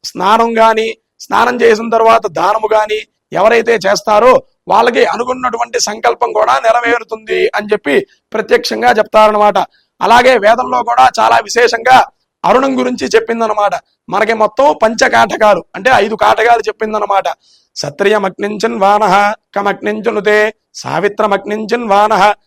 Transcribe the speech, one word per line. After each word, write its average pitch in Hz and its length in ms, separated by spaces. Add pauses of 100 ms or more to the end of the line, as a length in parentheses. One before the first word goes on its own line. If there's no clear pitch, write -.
స్నానం 226 540
గాని, 220 380 (240)
స్నానం 233 400
చేసిన 226 280
తర్వాత 226 380
దానము 202 480
గాని 214 320 (260)
ఎవరైతే 226 420
చేస్తారో, 208 680 (260)
వాళ్ళకి 233 360
అనుకున్నటువంటి 240 760
సంకల్పం 226 520
కూడా 220 260
నెరవేరుతుంది 226 960
అని 214 180
చెప్పి 247 340 (260)
ప్రత్యక్షంగా 233 580
చెప్తారనమాట. 214 680 (420)
అలాగే 247 380
వేదంలో 247 440
కూడా 240 280 (100)
చాలా 226 160
విశేషంగా 233 720 (380)
అరుణం 254 340
గురించి 247 280
చెప్పిందనమాట. 220 640 (380)
మనకి 208 240
మొత్తం 214 500
పంచకాటకాలు, 220 840 (120)
అంటే 196 180
ఐదు 214 200
కాటకాలు 220 460
చెప్పిందనమాట. 208 640 (520)
సత్రియమగ్నించిన్ 202 1040
వానః 202 520 (220)
కమగ్నించునుతే, 208 1000 (200)
సావిత్రమగ్నించిన్ 208 1120
వానః 208 440 (140)